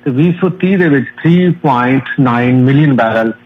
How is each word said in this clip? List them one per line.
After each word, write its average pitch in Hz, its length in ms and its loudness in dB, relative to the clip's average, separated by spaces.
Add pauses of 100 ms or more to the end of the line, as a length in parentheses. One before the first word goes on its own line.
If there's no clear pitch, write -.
ਤੇ 147 60 -4
ਵੀਹ 156 300 0
ਸੌ 185 80 0
ਤੀਹ 185 280 -2
ਦੇ 175 120 2
ਵਿੱਚ 135 160 0 (120)
ਥ੍ਰੀ 175 340 2
ਪੁਆਇੰਟ 127 520 -2 (160)
ਨਾਈਨ 127 440 0
ਮਿਲੀਅਨ 139 300 2
ਬੈਰਲ 113 400 0 (120)